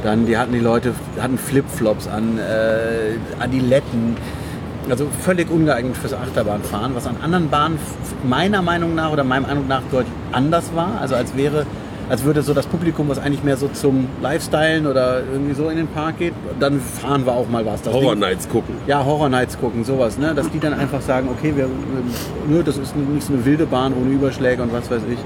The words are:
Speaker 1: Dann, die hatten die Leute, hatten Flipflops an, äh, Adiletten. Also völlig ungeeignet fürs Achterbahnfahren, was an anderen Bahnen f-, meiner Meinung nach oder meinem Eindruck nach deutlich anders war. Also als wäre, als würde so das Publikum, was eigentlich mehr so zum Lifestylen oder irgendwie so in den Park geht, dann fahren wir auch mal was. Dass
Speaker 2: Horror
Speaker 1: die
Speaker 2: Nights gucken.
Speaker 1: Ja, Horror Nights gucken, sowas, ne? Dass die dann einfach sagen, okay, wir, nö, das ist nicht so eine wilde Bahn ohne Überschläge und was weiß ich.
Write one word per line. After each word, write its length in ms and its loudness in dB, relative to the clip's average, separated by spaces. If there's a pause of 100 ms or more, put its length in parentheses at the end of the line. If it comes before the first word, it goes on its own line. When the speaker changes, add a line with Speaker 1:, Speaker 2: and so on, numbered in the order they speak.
Speaker 1:
Dann, 240 2
die 100 4
hatten 160 0
die 60 2
Leute, 340 2 (260)
hatten 200 0
Flipflops 680 0
an, 300 0
äh, 800 0 (260)
Adiletten. 720 2 (760)
Also 180 0 (140)
völlig 300 0
ungeeignet 460 2
fürs 160 -4
Achterbahnfahren, 800 -2
was 120 -4
an 140 -2
anderen 280 0
Bahnen 260 2
f-, 380 -8 (100)
meiner 380 2
Meinung 340 0
nach 160 0
oder 140 0
meinem 200 2
Eindruck 220 -2
nach 140 0 (100)
deutlich 220 0 (180)
anders 440 2
war. 260 -2
Also 140 0
als 200 -2
wäre, 300 2 (440)
als 140 0
würde 200 4
so 100 2
das 140 0
Publikum, 420 0
was 80 0
eigentlich 260 -2
mehr 140 2
so 120 -2
zum 380 2 (140)
Lifestylen 680 0
oder 420 2
irgendwie 260 -2
so 120 0
in 100 -2
den 100 0
Park 320 -4
geht, 140 -2 (260)
dann 200 2
fahren 460 0
wir 80 2
auch 160 0
mal 160 0
was. 160 -2
Dass 120 -2
Speaker 2:
Horror 220 6
Speaker 1:
die 60 0
Speaker 2:
Nights 260 0
gucken. 280 0 (100)
Speaker 1:
Ja, 180 2
Horror 260 2
Nights 300 0
gucken, 240 0
sowas, 360 2
ne? 160 2
Dass 160 0
die 80 -2
dann 160 0
einfach 260 0
sagen, 260 0 (100)
okay, 180 0
wir, 120 2 (800)
nö, 160 4
das 140 0
ist 180 -6
nicht 320 0
so 60 0
eine 100 2
wilde 220 4
Bahn 340 0
ohne 140 2
Überschläge 480 2
und 100 0
was 180 -4
weiß 120 0 (100)
ich. 140 -2